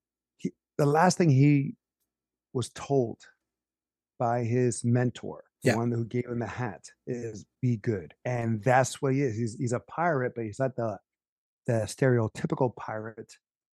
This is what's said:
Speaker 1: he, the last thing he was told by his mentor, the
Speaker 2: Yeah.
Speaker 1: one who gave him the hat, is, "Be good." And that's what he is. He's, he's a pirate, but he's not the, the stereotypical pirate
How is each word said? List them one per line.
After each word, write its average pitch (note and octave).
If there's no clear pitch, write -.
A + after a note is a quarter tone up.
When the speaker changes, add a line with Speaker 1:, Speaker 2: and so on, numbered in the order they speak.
Speaker 1:
he, -
the D3
last D#3+
thing E3+
he C#3+
was B2
told B2+
by A#2+
his B2
mentor, A#2+
the -
Speaker 2:
Yeah. A2
Speaker 1:
one A#2
who A#2
gave A#2+
him A#2+
the A2+
hat, G2+
is, A#2+
"Be B2
good." G2+
And A#2
that's B2+
what C#3
he C3+
is. A#2
He's, A2+
he's A#2
a A#2+
pirate, C#3+
but A#2
he's G#2
not C3
the, A2
the B2+
stereotypical B2
pirate A2